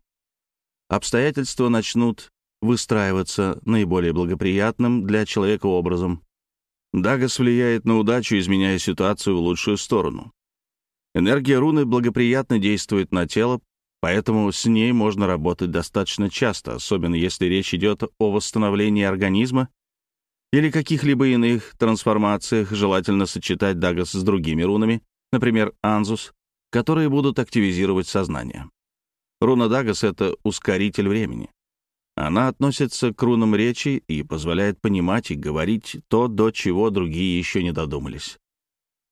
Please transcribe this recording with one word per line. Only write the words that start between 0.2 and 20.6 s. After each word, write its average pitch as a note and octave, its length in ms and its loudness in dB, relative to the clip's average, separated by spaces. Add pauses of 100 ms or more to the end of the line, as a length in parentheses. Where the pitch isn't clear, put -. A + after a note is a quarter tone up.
Обстоятельства B2+ 800 0
начнут A#2 600 0 (320)
выстраиваться G2 1040 0
наиболее F2+ 480 0
благоприятным G2 920 0
для G#2 180 0
человека G#2 400 -2
образом. F2+ 560 0 (720)
Дагас B2 460 0
влияет A#2+ 460 2
на A2+ 120 4
удачу, A2+ 400 2
изменяя F#2+ 400 2
ситуацию F#2+ 580 0
в F2 40 2
лучшую F2 380 0
сторону. E2+ 540 -2 (840)
Энергия B2+ 420 2
руны D3 280 2
благоприятно A#2+ 720 0
действует G2 520 0
на F2+ 160 0
тело, A#2+ 340 0 (380)
поэтому G#2 520 0
с - 140 -8
ней A2+ 260 2
можно G#2+ 340 0
работать F2 460 -2
достаточно F#2+ 580 -2
часто, G2+ 460 -4
особенно E2+ 400 -2
если F2+ 320 0
речь F#2+ 260 -2
идёт G2 300 0 (160)
о G#2+ 100 2
восстановлении G#2 720 0
организма G2+ 640 0 (840)
или D3+ 180 2